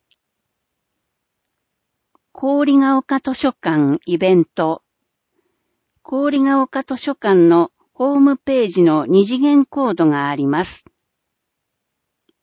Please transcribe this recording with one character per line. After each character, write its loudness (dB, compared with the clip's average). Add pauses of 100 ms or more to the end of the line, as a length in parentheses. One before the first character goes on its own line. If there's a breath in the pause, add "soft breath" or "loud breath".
(2250)
郡 0
ヶ 2
丘 -4
図 -6
書 -4
館 -2
イ -4
ベ 2
ン 4
ト。 -6 (1200)
郡 -2
ヶ 0
丘 -6
図 -10
書 -8
館 2
の 2 (260)
ホ -2
ー 2
ム 2
ペ -2
ー -2
ジ 0
の 2
二 2
次 -4
元 2
コ -4
ー -2
ド -2
が 0
あ -4
り -4
ま -2
す。 -20 (1600)